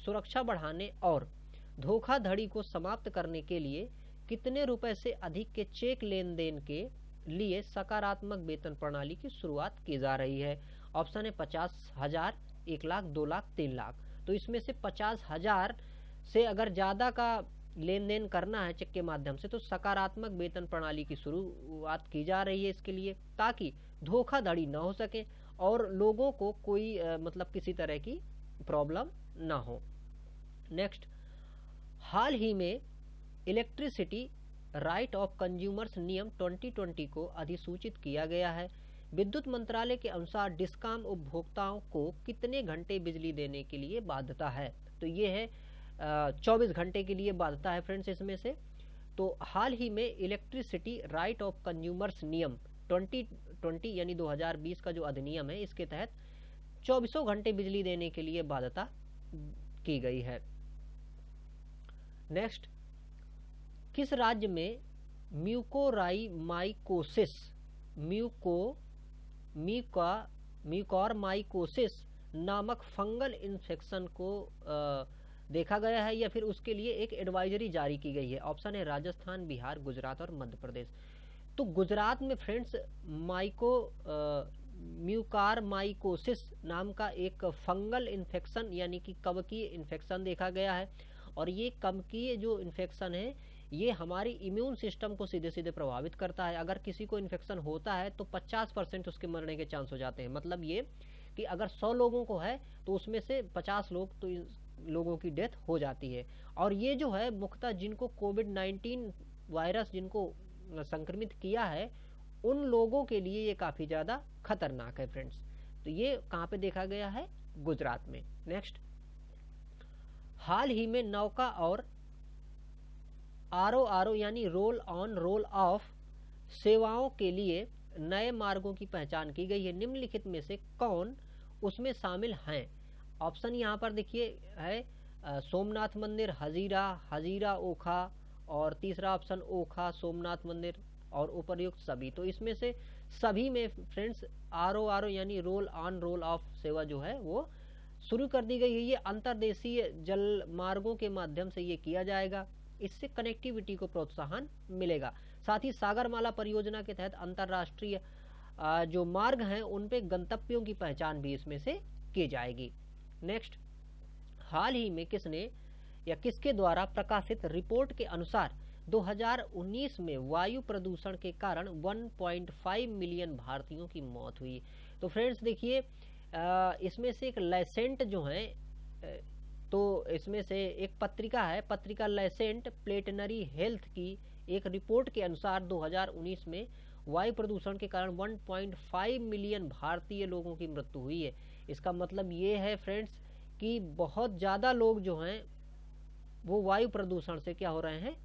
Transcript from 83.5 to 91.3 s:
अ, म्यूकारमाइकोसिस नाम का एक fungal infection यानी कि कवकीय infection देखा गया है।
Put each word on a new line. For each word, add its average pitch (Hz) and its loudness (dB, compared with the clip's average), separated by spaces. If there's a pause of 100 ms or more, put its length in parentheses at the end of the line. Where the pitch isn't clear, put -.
अ, 151 2 (340)
म्यूकारमाइकोसिस 202 2
नाम 180 -2
का 214 0
एक 185 -2
fungal 208 2
infection 196 -2
यानी 180 -2
कि 185 -10
कवकीय 185 -2
infection 165 -4
देखा 185 0
गया 190 2
है। 190 0 (480)